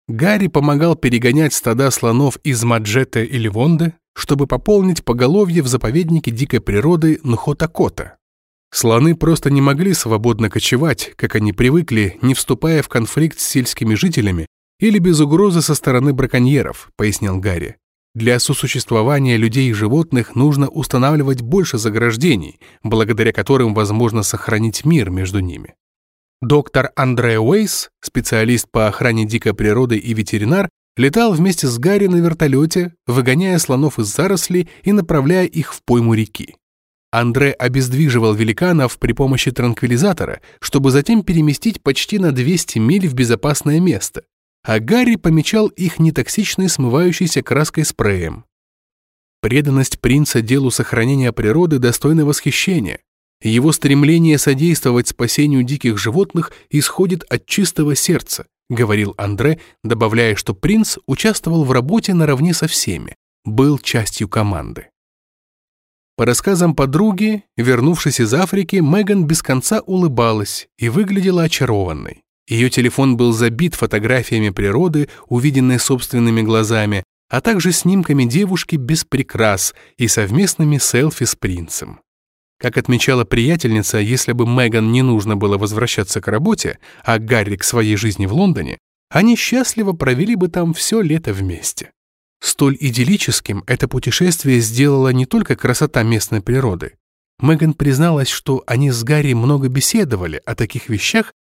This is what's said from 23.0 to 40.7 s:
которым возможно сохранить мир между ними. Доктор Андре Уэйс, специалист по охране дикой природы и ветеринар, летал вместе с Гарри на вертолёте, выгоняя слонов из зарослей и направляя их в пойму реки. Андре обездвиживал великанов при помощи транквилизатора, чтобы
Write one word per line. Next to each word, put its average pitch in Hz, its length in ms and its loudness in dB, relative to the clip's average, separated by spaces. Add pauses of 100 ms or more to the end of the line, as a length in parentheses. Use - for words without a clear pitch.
которым 117 420 2
возможно 110 480 0
сохранить 107 640 -2
мир 143 240 2
между 92 300 -2
ними. 90 340 -8 (680)
Доктор 135 540 0
Андре 120 440 0
Уэйс, 185 500 0 (120)
специалист 113 680 0
по 110 180 0
охране 113 380 0
дикой 107 280 -2
природы 110 440 0
и 113 160 -4
ветеринар, 110 560 0 (280)
летал 190 360 2
вместе 165 340 0
с 120 100 -2
Гарри 196 300 2
на 180 100 2
вертолёте, 165 760 0 (140)
выгоняя 135 500 2
слонов 139 420 0
из 104 140 -4
зарослей 180 560 -2 (140)
и 190 80 0
направляя 175 540 2
их - 280 -6
в - 100 -16
пойму 117 300 2
реки. - 420 -4 (560)
Андре 120 400 0
обездвиживал 127 840 0
великанов 123 640 0
при 120 140 0
помощи 131 360 0
транквилизатора, 123 920 -2 (180)
чтобы 135 320 0